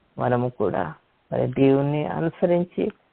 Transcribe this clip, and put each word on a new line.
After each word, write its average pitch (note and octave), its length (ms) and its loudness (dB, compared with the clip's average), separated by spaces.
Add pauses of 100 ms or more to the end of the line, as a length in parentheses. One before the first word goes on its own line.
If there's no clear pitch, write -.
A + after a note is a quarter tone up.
(180)
మనము B2 320 0
కూడా G2+ 440 -2 (400)
మరి B2 140 0
దేవుణ్ణి C#3 580 2
అనుసరించి, F3 880 -2 (200)